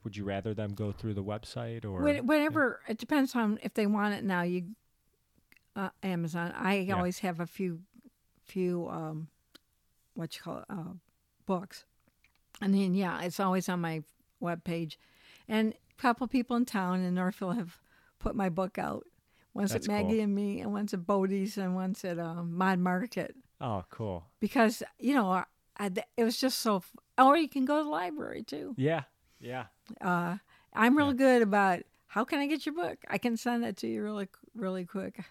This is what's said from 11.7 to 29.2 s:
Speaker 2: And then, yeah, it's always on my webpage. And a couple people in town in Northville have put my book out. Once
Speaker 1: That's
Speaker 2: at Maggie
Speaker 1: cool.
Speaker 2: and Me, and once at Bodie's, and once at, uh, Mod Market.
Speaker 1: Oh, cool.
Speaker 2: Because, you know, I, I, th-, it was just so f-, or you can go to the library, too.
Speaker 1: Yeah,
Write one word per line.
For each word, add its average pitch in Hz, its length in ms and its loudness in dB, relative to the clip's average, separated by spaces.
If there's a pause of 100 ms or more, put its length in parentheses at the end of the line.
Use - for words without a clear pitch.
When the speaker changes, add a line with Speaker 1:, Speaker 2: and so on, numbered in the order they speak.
Speaker 2:
And 196 140 4
then, 196 200 4
yeah, 185 280 0
it's 175 180 -4
always 185 300 2
on 180 120 0
my 160 220 -2 (380)
webpage. 170 560 -4 (500)
And 220 260 2
a - 280 -20
couple 240 260 2
people 247 280 0
in 240 100 4
town 185 360 0
in 180 140 0
Northville 185 380 -2
have 170 260 -6 (400)
put - 160 -2
my 196 140 0
book 185 280 -2
out. - 280 -4 (480)
Once 202 200 0
Speaker 1:
That's 220 140 -2
Speaker 2:
at 208 40 0
Maggie 208 240 2
Speaker 1:
cool. 214 80 2
Speaker 2:
and 202 120 2
Me, 202 260 -2
and 202 100 -4
once 208 220 -4
at 180 120 -4
Bodie's, 196 520 0
and 185 180 -2
once 190 300 -4
at, 175 140 -4
uh, 170 240 -4
Mod 180 360 2
Market. 180 560 0 (240)
Speaker 1:
Oh, 104 300 -2
cool. 95 360 -6 (140)
Speaker 2:
Because, 220 420 2 (160)
you 240 160 0
know, 220 180 2
I, 185 140 0 (320)
I, 202 120 -4
th-, 185 260 -6
it 233 80 2
was 226 160 0
just 262 200 0
so 208 180 2
f-, - 140 -8 (260)
or 262 200 10
you 311 120 2
can 262 160 0
go 294 140 2
to 311 40 0
the 294 60 -4
library, 302 540 -4
too. 285 340 -8
Speaker 1:
Yeah, 147 260 2 (360)